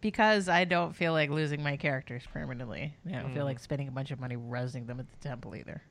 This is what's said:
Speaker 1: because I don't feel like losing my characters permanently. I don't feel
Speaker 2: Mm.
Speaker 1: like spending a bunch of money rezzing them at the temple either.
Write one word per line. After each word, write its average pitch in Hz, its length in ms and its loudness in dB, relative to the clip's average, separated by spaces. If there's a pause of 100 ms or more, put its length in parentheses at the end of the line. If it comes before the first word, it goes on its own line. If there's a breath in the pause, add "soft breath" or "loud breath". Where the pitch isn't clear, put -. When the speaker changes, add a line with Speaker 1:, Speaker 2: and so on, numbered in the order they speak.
Speaker 1:
because 214 480 4
I 175 160 8
don't 175 300 2
feel 165 180 4
like 151 160 4
losing 147 340 0
my 143 140 0
characters 131 540 -2
permanently. 127 640 -6 (140)
I 175 60 -6
don't 127 200 -4
feel 143 100 0
Speaker 2:
Mm. 139 60 0
Speaker 1:
like 127 100 -4
spending 139 280 -4
a 131 40 -8
bunch 135 200 -4
of 127 80 -6
money 127 180 -6
rezzing 123 500 -4
them 123 120 -8
at 123 100 -8
the - 180 -12
temple 120 280 -8
either. 80 360 -10